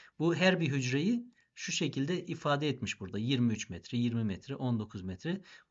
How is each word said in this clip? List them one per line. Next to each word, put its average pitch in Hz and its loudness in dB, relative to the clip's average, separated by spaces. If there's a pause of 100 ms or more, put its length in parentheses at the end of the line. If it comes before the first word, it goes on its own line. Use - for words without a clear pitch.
(200)
Bu 160 2
her 180 6
bir 156 2
hücreyi 143 0 (300)
şu - -8
şekilde 160 0
ifade 151 0
etmiş 117 -4
burada. 95 -6
Yirmi 120 4
üç - -4
metre, 90 -6
yirmi 117 2
metre, 104 -4
on 123 0
dokuz 104 -6
metre. 156 -4 (300)